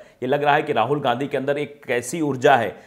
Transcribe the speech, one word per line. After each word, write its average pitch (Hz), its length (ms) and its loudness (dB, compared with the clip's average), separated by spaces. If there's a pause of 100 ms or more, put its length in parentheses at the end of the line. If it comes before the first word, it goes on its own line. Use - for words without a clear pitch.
(240)
ये 127 40 -4
लग 143 160 0
रहा 143 120 4
है 156 80 0
कि 151 100 -4
राहुल 123 260 0
गांधी 131 280 -2
के 139 100 -4
अंदर 139 200 -2
एक - 320 -10
ऐसी 123 320 -4
ऊर्जा 135 340 4
है 107 200 0 (120)